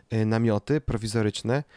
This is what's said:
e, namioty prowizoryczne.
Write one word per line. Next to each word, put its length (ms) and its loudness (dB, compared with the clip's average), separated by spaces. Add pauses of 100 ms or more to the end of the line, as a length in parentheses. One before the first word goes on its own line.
(100)
e, 160 0
namioty 540 2
prowizoryczne. 840 -2 (120)